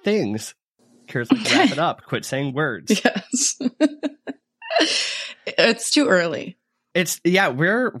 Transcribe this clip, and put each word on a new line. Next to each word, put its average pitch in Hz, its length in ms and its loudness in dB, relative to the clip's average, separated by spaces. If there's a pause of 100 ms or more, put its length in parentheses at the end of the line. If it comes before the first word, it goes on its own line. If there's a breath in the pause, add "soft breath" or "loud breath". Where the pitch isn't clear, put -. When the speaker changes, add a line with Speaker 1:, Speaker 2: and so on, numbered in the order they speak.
Speaker 1:
things. 131 520 -2 (500)
Kara's 120 260 -4
like, 233 100 4
Speaker 2:
Okay. 254 180 2
Speaker 1:
"Wrap 294 120 4
it - 60 -4
up. 160 260 -2
Quit 110 220 -6
saying 139 280 -4
words." 135 520 0
Speaker 2:
Yes. - 580 -2
<laughs> 254 60 -2 (1800 loud breath)
It's - 460 0
too 294 160 4
early. 170 500 0 (360)
Speaker 1:
It's, 175 300 -2
yeah, 180 260 4
we're, 190 520 0